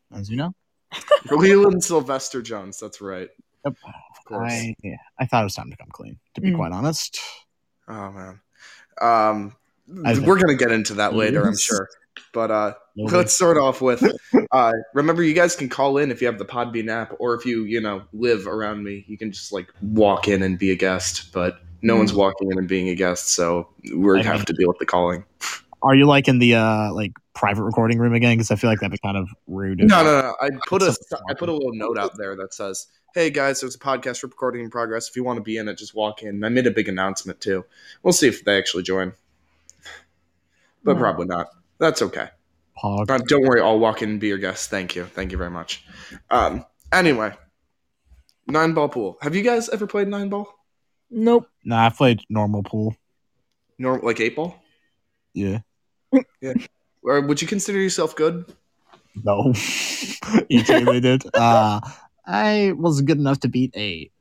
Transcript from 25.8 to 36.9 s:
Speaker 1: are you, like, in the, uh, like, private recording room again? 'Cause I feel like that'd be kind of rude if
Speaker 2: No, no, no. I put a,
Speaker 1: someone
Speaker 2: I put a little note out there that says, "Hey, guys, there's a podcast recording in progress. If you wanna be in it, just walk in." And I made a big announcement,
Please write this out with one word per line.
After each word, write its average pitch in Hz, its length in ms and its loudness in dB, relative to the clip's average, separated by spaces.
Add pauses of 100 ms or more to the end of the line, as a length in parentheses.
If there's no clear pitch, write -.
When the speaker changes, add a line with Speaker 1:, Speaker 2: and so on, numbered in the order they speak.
Speaker 1:
are 135 140 6
you, 139 100 8
like, 139 220 6
in 127 120 4
the, 120 160 6
uh, 107 380 2
like, 101 200 -6 (200)
private 104 300 0
recording 117 360 0
room 117 140 2
again? 117 240 4
'Cause 113 140 -2
I 104 60 2
feel 120 120 0
like 107 120 0
that'd 95 100 -4
be 101 60 -8
kind 101 200 -4
of 95 120 -4 (180)
rude 95 320 -6
if 214 80 6
Speaker 2:
No, 180 160 8
no, 147 180 4
no. 123 200 -6
I 139 80 -2 (180)
put 190 140 0
a, 175 100 4 (160)
Speaker 1:
someone - 220 -10
Speaker 2:
I 139 60 -6
put 170 120 -6
a 165 60 -4
little 135 200 -4
note 110 240 -6
out 101 200 -4
there 98 180 -10
that 95 180 -14
says, 98 340 -10 (280)
"Hey, 165 140 0
guys, 139 320 -2
there's 127 140 -10
a - 40 -20
podcast 131 440 -6
recording 123 420 -8
in 113 40 -12
progress. 113 380 -6
If - 80 -18
you 127 80 -4
wanna 120 160 -4
be 110 160 -8
in 110 140 -6
it, - 80 -10
just 107 180 -18
walk 107 260 -4
in." 110 80 -14
And 101 160 -6
I 113 40 -2
made 123 180 2
a 110 40 4
big 104 180 -4
announcement, 95 500 -6